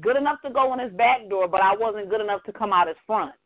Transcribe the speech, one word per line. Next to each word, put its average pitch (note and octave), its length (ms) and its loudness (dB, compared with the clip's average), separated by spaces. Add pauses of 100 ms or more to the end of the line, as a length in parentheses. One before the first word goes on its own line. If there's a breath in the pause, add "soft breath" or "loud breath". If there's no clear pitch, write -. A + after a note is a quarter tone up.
good A#3+ 160 0
enough D4 240 -2
to C#4+ 80 -10
go C4 240 2
in B3+ 60 -4
his B3 140 -6
back A#3 360 2
door, F#3+ 180 0
but F#3 140 2
I F#3+ 140 6
wasn't G#3 340 -4
good G#3+ 100 0
enough G#3 240 -4
to G#3 80 -14
come G3+ 220 -4
out F3 140 4
his D#3+ 180 -6
front. F#3 280 -2 (120)